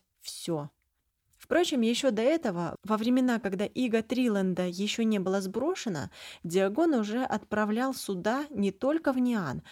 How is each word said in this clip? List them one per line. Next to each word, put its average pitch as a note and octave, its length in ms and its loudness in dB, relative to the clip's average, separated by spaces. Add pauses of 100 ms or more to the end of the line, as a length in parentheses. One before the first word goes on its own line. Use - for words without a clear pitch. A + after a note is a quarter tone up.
(200)
все. D3 500 -6 (720)
Впрочем, D#4 380 2
еще A#3+ 280 2
до G#3+ 120 0
этого, A3+ 520 0 (100)
во G#3+ 120 0
времена, B3 420 2
когда F#3+ 280 -2
иго A3+ 360 0
Триленда G3 640 2
еще G3 360 -2
не A3 160 2
было F#3+ 240 0
сброшено, G3 680 -4 (340)
Диагон G3 520 2
уже A3 280 0
отправлял G#3+ 680 -2
суда G#3+ 560 -4
не G3+ 240 0
только D4 400 0
в B3+ 60 0
Ниан, G3+ 540 0